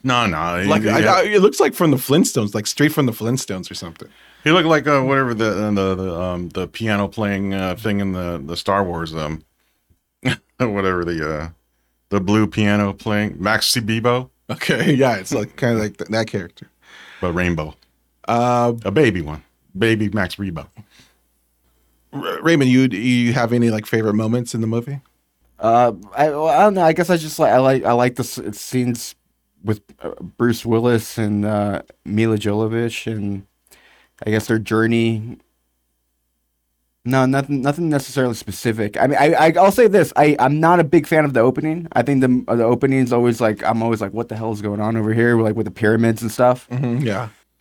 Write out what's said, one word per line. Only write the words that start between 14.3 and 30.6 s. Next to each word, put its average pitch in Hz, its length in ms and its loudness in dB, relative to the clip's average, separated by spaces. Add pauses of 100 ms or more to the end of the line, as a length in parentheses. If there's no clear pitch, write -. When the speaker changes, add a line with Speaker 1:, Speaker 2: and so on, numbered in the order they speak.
Speaker 2:
Okay, 151 440 -2
<laughs> - 0 -
yeah, 123 220 2
it's, 95 160 -10
like, 104 240 -4
kinda 117 240 -2
like 107 160 -6
th-, - 140 -10
that 110 160 -2
character. - 420 -10 (520)
Speaker 1:
But 90 140 -2
rainbow. 82 420 -2 (500)
Speaker 2:
Uh, 120 460 2 (120)
Speaker 1:
A 98 60 -4
baby 156 320 2
one. 76 220 -12 (340)
Baby 110 300 2
Max 95 280 -4
Rebo. 87 300 -8 (1500)
Speaker 2:
R-, 87 300 -8
Raymond, 147 280 4
you, 127 160 6
you 120 460 0
have 120 200 0
any, 120 180 2
like, 107 160 -4
favorite 110 280 0
moments 113 400 -2
in 113 60 -4
the 113 60 -2
movie? 123 340 -6 (580)
Speaker 3:
Uh, 117 340 4 (240)
I, 151 140 2
well, 151 180 -2
I 151 120 4
don't 202 140 4
know. 185 80 0
I 165 100 6
guess 170 180 0
I 175 60 4
just 156 220 -6
like, 135 140 4
I 123 60 6
like, 131 260 4
I 110 80 2
like 123 240 2
the 131 80 -4
s-, - 340 -10
scenes 123 560 -4 (500)
with, 107 160 -2 (220)
uh, - 80 -10 (100)
Bruce 117 460 -2